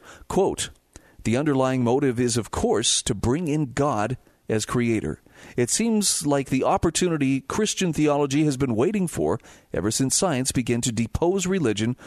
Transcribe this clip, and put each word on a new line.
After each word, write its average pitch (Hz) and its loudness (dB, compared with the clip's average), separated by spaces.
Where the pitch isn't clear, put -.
Quote, 170 0
the 110 2
underlying 131 2
motive 127 2
is, 120 0
of 110 -4
course, - 0
to - -4
bring 139 0
in 143 -2
God 123 -2
as 110 -2
creator. 113 -2
It 123 0
seems 214 0
like 139 0
the - 0
opportunity 156 0
Christian 190 -2
theology 147 2
has 143 2
been 123 0
waiting 185 0
for 82 0
ever 101 0
since 131 0
science 135 0
began 120 0
to 127 -2
depose 170 0
religion 120 0